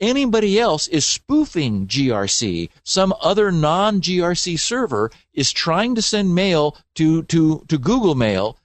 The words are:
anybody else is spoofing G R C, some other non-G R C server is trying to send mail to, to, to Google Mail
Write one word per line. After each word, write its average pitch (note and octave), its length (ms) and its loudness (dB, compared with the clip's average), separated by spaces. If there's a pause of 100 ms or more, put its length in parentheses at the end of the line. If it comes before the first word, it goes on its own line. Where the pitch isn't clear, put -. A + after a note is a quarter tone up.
anybody A3 580 2
else G3 300 0
is D3+ 180 0
spoofing D3 800 -2
G C3 240 0
R G2+ 160 0
C, F2 420 -4 (140)
some F#3+ 380 0
other G3+ 320 2
non-G F3+ 680 0
R F3 140 0
C E3+ 220 -4
server C#3+ 540 -2 (220)
is C#3 200 -2
trying G3+ 420 -2
to A3 80 0
send G3+ 320 0
mail E3+ 420 2 (200)
to, D#3+ 280 2
to, D#3+ 440 2
to D#3+ 100 0
Google F#3+ 380 2
Mail G#2+ 480 0